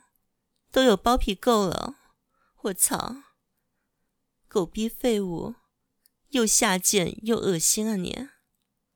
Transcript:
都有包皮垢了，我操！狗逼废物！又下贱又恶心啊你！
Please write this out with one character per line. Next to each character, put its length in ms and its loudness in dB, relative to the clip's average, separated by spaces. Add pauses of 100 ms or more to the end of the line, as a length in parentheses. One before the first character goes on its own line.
(720)
都 120 2
有 140 6
包 200 2
皮 180 0
垢 320 2
了， 280 -6 (680)
我 100 -4
操！ 500 -4 (1200)
狗 180 0
逼 220 -6
废 340 0
物！ 340 -6 (800)
又 140 2
下 320 2
贱 460 0
又 120 0
恶 220 0
心 280 0
啊 80 -2
你！ 320 -6 (680)